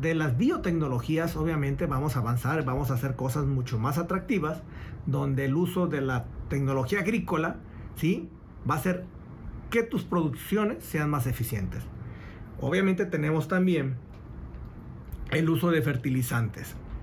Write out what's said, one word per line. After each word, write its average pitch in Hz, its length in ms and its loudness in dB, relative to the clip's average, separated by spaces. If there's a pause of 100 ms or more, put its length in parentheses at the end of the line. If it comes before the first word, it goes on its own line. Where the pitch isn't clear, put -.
de 160 140 2
las 147 240 2
biotecnologías, 160 960 2
obviamente 156 480 0
vamos 139 320 0
a 123 40 2
avanzar, 123 440 2
vamos 127 260 0
a 131 40 2
hacer 127 220 0
cosas 131 280 0
mucho 127 340 0
más 135 200 2
atractivas, 175 640 0 (420)
donde 139 400 2
el 135 100 2
uso 180 340 2
de 143 120 0
la 131 240 0 (240)
tecnología 139 520 2
agrícola, 175 560 0 (400)
¿sí? 180 340 2 (360)
Va 139 100 2
a - 20 2
hacer 180 260 0 (640)
que 233 140 2
tus 233 220 -2
producciones 180 800 0
sean 151 260 0
más 135 160 2
eficientes. 110 560 -2 (800)
Obviamente 190 420 4
tenemos 156 420 2
también 170 500 4 (1400)
el 170 180 4
uso 170 200 4
de 156 120 4
fertilizantes. 120 920 0 (260)